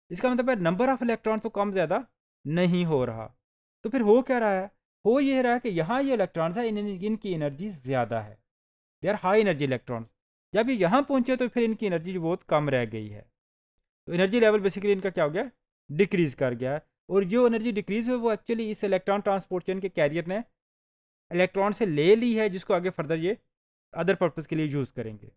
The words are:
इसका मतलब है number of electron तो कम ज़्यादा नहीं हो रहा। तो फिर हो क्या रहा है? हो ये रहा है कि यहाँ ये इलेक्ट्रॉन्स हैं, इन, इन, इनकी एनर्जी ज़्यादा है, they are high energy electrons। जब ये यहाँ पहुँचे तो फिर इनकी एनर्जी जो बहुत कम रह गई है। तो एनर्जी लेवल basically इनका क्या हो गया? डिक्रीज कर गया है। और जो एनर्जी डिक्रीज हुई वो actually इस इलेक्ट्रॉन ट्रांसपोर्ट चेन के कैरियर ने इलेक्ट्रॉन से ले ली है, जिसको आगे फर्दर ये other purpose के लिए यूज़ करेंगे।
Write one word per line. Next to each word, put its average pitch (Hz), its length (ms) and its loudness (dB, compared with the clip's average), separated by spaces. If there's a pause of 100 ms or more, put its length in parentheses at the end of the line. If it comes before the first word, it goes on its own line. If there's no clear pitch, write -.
(120)
इसका 190 180 0
मतलब 247 200 0
है 254 60 2
number 175 320 0
of - 160 0
electron 220 380 -2
तो 226 80 -8
कम 202 220 -2
ज़्यादा 190 340 0 (400)
नहीं 175 400 0
हो 147 200 0
रहा। 113 200 -8 (600)
तो 226 40 -6
फिर 262 120 0
हो 220 200 6
क्या 254 180 -2
रहा 220 120 2
है? 190 200 -2 (340)
हो 240 140 4
ये 269 220 2
रहा 240 120 2
है 247 60 0
कि 247 100 -4
यहाँ 185 340 0
ये 269 100 0
इलेक्ट्रॉन्स 175 440 -2
हैं, 240 80 -2
इन, 220 120 -2
इन, 208 100 -4
इनकी 202 460 -4
एनर्जी 151 360 -4
ज़्यादा 123 520 -2
है, 104 160 -16 (640)
they 185 100 0
are 202 100 -6
high 202 200 4
energy 147 240 0
electrons। 120 380 -6 (480)
जब 226 160 2
ये 262 60 0
यहाँ 196 280 4
पहुँचे 262 320 0
तो 247 120 -2
फिर 240 160 -2
इनकी 220 220 -2
एनर्जी 175 280 -2
जो 180 80 -4
बहुत 165 220 -2
कम 151 260 2
रह 123 160 0
गई 107 220 -8
है। 104 140 -16 (840)
तो 170 60 -6
एनर्जी 190 260 2
लेवल 214 220 6
basically 196 300 0
इनका 196 180 0
क्या 175 140 0
हो 147 60 2
गया? 220 200 -4 (400)
डिक्रीज 165 440 2
कर 127 200 -2
गया 127 200 -4
है। 156 120 -8 (240)
और 196 140 2
जो 233 240 2
एनर्जी 233 240 0
डिक्रीज 214 380 -4
हुई 254 80 0
वो 233 160 0
actually 220 380 -4
इस 208 120 -6
इलेक्ट्रॉन 196 380 0
ट्रांसपोर्ट 190 440 -2
चेन 190 140 -4
के 190 100 -6
कैरियर 160 380 0
ने 202 160 -4 (880)
इलेक्ट्रॉन 190 420 2
से 233 120 -2
ले 165 300 6
ली 233 200 2
है, 220 140 2
जिसको 185 240 -4
आगे 180 160 0
फर्दर 160 300 -4
ये 180 180 -2 (560)
other 175 220 0
purpose 165 320 -2
के 165 80 -4
लिए 156 100 0
यूज़ 139 280 -4
करेंगे। 110 440 -12